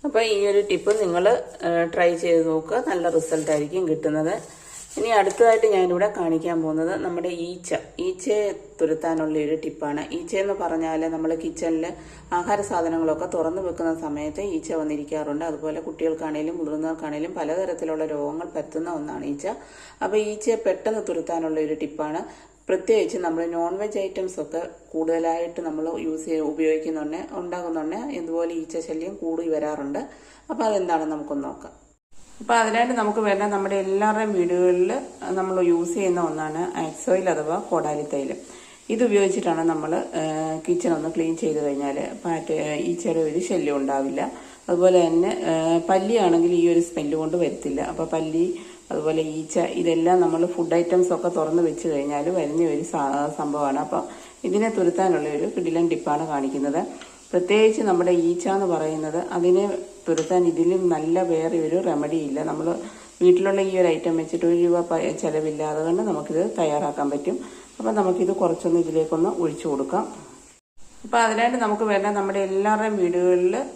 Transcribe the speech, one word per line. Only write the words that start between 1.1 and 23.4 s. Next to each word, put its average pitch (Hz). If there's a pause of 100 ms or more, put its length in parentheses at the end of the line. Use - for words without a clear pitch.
ഏ, 170 (240)
ട്രൈ 175 (140)
ചെയ്ത് 165
നോക്കുക. 160 (120)
നല്ല 175
റിസൾട്ട് 156
ആയിരിക്കും 151
കിട്ടുന്നത്. 156 (640)
ഇനി 220
അടുത്തതായിട്ട് 220
ഞാനിവിടെ 185
കാണിക്കാൻ 170
പോകുന്നത് 160 (120)
നമ്മുടെ 175 (160)
ഈച്ച, 175 (360)
ഈച്ചയെ 208 (320)
തുരത്താനുള്ള 156 (100)
ഒരു 156
ടിപ്പാണ്. 147 (140)
ഈച്ചയെന്ന് 190
പറഞ്ഞാൽ 160 (120)
നമ്മൾ 160 (120)
കിച്ചണിൽ 160 (540)
ആഹാര 208 (100)
സാധനങ്ങളൊക്കെ 165
തുറന്ന് 170
വെക്കുന്ന 165 (120)
സമയത്ത് 151 (120)
ഈച്ച 156
വന്നിരിക്കാറുണ്ട്. 151
അതുപോലെ 156
കുട്ടികൾക്കാണേലും 160
മുതിർന്നവർക്കാണേലും 156
പലതരത്തിലുള്ള 160
രോഗങ്ങൾ 151
പരത്തുന്ന 160 (100)
ഒന്നാണ് 147
ഈച്ച. 143 (580)
അപ്പോൾ 208 (120)
ഈച്ചയെ 220 (100)
പെട്ടെന്ന് 214
തുരത്താനുള്ള 165
ഒരു 151
ടിപ്പാണ്. 151 (460)
പ്രത്യേകിച്ച് 190
നമ്മൾ 165 (120)